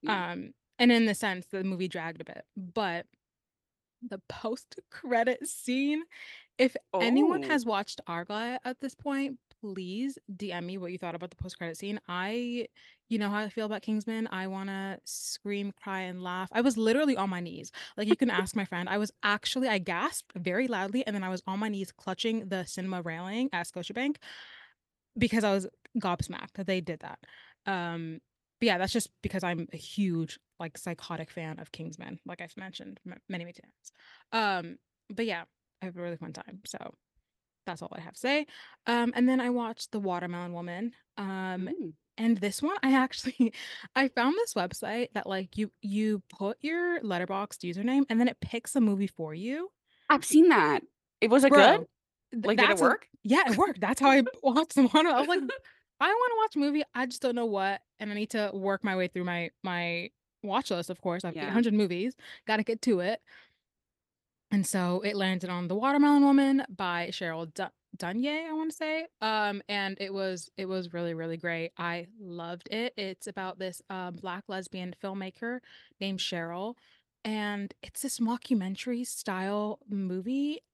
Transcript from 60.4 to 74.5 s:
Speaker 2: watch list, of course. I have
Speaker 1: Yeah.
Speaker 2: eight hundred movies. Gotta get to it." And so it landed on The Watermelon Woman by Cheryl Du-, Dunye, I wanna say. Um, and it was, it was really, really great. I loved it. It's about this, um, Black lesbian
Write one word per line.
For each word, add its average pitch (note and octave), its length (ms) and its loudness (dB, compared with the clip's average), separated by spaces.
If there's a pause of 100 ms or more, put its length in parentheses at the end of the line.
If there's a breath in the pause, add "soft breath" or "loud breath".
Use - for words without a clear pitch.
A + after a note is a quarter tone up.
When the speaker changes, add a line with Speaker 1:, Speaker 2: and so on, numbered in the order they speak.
Speaker 2:
watch G#3+ 280 -2
list, F3 180 -4
of F3+ 100 -8
course. F3 240 -4
I F3+ 60 -4
have D#3+ 80 -8
Speaker 1:
Yeah. D3+ 100 -4
Speaker 2:
eight F#3+ 60 -4
hundred A3+ 200 4
movies. G#3 420 0 (300 loud breath)
Gotta G#3+ 180 0
get A3+ 200 -4
to G#3 160 4
it." F#3 220 -2 (1300 soft breath)
And G3 160 4
so F3+ 340 0
it G#3 140 -2
landed F#3 340 0
on F3+ 180 -4
The F3+ 80 -2
Watermelon C#4+ 480 6
Woman C#4 460 6
by F3 420 -2
Cheryl E3 420 -6
Du-, F#3 180 -6 (260)
Dunye, C#4 500 -2
I D#4+ 60 -6
wanna D#4+ 180 -2
say. D#4 360 -4 (140)
Um, G#3 480 0
and G3 320 -2
it G3 120 -6
was, F#3+ 440 -4
it F#3+ 80 -6
was F#3 280 -4
really, E3+ 200 -4
really E3 240 -6
great. E3+ 400 -4
I E3+ 300 -4 (120)
loved F3 500 -12
it. A#3 280 -4
It's G3 300 -8
about F#3 300 -8
this, F#3 320 -8
um, F3+ 260 -8
Black F#3 340 -8
lesbian F#3 520 -8